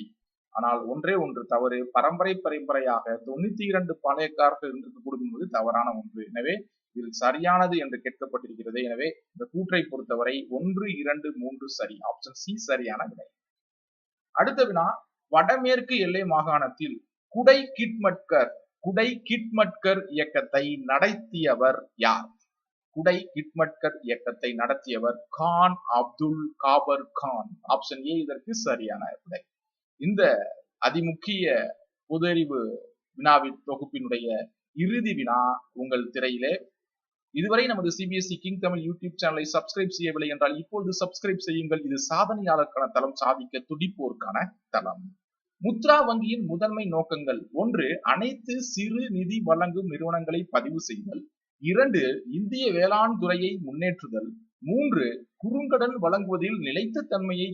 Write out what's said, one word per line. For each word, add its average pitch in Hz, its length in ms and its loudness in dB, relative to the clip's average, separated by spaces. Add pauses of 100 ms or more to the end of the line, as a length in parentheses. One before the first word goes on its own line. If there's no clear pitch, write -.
(560)
ஆனால் 117 260 2 (100)
ஒன்றே 151 220 -2 (100)
ஒன்று 127 180 -6 (120)
தவறு. 123 240 2 (160)
பரம்பரை 170 400 2 (100)
பரம்பரையாக 135 720 0 (100)
தொண்ணூத்தி 190 460 -4
இரண்டு 180 220 0 (100)
பாளையக்காரர்கள் 147 680 2
இருந்திருக்கக்கூடும் 127 540 -8
என்பது 120 200 -6 (100)
தவறான 117 320 2 (140)
ஒன்று. 107 200 -12 (100)
எனவே 123 220 -2 (420)
இதில் 117 260 -10
சரியானது 175 640 4
என்று 127 200 -6
கேட்கப்பட்டிருக்கிறது. 120 840 -8
எனவே 120 200 -4 (260)
இந்த 120 200 -12
கூற்றை 175 360 0
பொறுத்தவரை 123 460 -2 (220)
ஒன்று, 190 280 -2 (160)
இரண்டு, 151 280 -4 (120)
மூன்று 135 280 -10
சரி. 107 280 -8 (120)
ஆப்ஷன் - 340 -12
சி 196 100 -8 (140)
சரியான 117 420 -2
விடை. - 160 -18 (1120)
அடுத்த 262 340 4
வினா, 170 160 2 (460)
வடமேற்கு 254 720 4
எல்லை 185 160 0 (100)
மாகாணத்தில் 151 640 0 (380)
குடை 262 240 8 (200)
கிட்மட்கர், 202 720 2 (340)
குடை 208 220 2 (200)
கிட்மட்கர் 214 720 0 (140)
இயக்கத்தை 143 480 0 (260)
நடத்தியவர் 143 880 2 (260)
யார்? 113 240 2 (680)
குடை 180 220 4 (180)
கிட்மட்கர் 156 640 -2
இயக்கத்தை 120 500 -4 (100)
நடத்தியவர் 120 580 0 (200)
கான் 175 380 6 (220)
அப்துல் 156 440 -2 (200)
காபர் 139 420 4 (160)
கான். 113 300 -4 (220)
ஆப்ஷன் 131 360 -2
ஏ 165 60 -2 (100)
இதற்கு 143 300 -8
சரியான 113 480 -4 (200)
விடை. 180 180 -12 (600)
இந்த 190 220 2 (600)
அதிமுக்கிய 165 640 0 (600)
பொது 160 160 0
அறிவு 147 340 0 (560)
வினாவின் 139 500 4
தொகுப்பினுடைய 127 600 -6 (560)
இறுதி 214 360 0
வினா 120 180 0 (440)
உங்கள் 123 340 -2
திரையிலே. 127 380 -2 (840)
இதுவரை 208 340 2
நமது 185 220 -2
சி 190 180 -6
பி 190 100 -4
எஸ் 185 140 -4
இ 165 80 -6
கிங் 190 220 -6
தமிழ் 180 240 -2
YouTube 175 340 -6
சேனலை 156 320 0
சப்ஸ்கிரைப் 185 440 -2
செய்யவில்லை 156 360 -2
என்றால் 147 240 0
இப்பொழுது 185 340 -6 (120)
சப்ஸ்கிரைப் 185 440 -4
செய்யுங்கள். 160 400 0
இது 139 100 -2 (120)
சாதனையாளருக்கான 165 840 2
தளம், 135 320 0
சாதிக்க 127 460 0
துடிப்போருக்கான 151 680 -4 (380)
தளம். 95 280 -4 (580)
முத்ரா 285 360 6 (120)
வங்கியின் 226 420 0
முதன்மை 214 340 0
நோக்கங்கள். 156 560 -2 (100)
ஒன்று, 170 360 2 (140)
அனைத்து 240 600 0
சிறு 220 420 -4 (140)
நிதி 185 260 -2
வழங்கும் 175 500 0
நிறுவனங்களை 165 600 -2
பதிவு 151 340 -2
செய்தல். 104 340 -10 (500)
இரண்டு, 220 300 4 (280)
இந்திய 214 400 -2
வேளாண் 202 480 4
துறையை 180 320 0 (160)
முன்னேற்றுதல். 131 640 -4 (400)
மூன்று, 226 340 2 (380)
குறுங்கடன் 254 520 0 (100)
வழங்குவதில் 190 640 0
நிலைத்த 226 460 -4
தன்மையை 185 400 -2